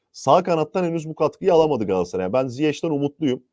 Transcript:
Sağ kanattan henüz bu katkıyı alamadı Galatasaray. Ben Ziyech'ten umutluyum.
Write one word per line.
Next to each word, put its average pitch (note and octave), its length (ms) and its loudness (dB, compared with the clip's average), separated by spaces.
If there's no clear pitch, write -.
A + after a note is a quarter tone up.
Sağ D#3+ 280 4
kanattan F3 420 -2
henüz E3 240 -4
bu D#3 60 -10
katkıyı E3 400 0
alamadı D3+ 320 2
Galatasaray. F#2 460 -2
Ben C3 140 0
Ziyech'ten C#3+ 440 -4
umutluyum. C#3+ 520 -4